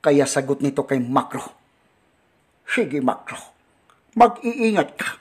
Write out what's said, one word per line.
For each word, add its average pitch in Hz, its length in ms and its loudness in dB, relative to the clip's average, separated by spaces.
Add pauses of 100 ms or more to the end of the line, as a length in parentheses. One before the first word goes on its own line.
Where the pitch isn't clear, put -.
Kaya 143 240 4
sagot 139 400 -2
nito 143 240 -2
kay 139 120 0
Makro, 123 440 -2 (1200)
"Sige, 143 320 -2
Makro, - 400 -4 (720)
mag-iingat 226 800 2
ka. - 140 -6 (120)